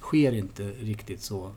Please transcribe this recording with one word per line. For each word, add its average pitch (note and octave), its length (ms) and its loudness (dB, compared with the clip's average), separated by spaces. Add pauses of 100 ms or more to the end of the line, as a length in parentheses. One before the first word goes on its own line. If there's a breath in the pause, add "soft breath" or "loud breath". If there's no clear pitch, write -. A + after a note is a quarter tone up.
sker D3 300 6
inte G2+ 320 -2
riktigt G2+ 580 -6
så F#2+ 360 -6